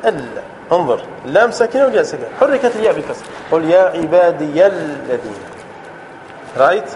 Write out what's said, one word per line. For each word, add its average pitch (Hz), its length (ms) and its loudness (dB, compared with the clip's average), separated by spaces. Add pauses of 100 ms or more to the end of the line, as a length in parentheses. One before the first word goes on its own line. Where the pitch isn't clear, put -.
ال، 151 240 -2 (440)
انظر، 165 280 2 (260)
لام 202 240 4
ساكنة 240 340 2
والياء 214 180 2
ساكنة، - 240 -6 (140)
حركت 262 360 2
الياء 214 180 2
بالكسر، 143 300 -8 (280)
قل: 160 120 2
"يا 180 180 6
عبادي 165 840 2
الذين". 135 680 -4 (1200)
رأيت؟ 160 400 2